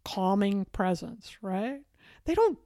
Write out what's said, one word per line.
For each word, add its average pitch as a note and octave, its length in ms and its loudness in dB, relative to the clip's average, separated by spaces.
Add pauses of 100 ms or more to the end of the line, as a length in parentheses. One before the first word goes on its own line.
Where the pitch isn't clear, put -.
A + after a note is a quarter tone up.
calming G3 640 0
presence, G3 760 -4
right? G#3+ 380 -4 (460)
They D#4+ 80 0
don't G#4+ 320 4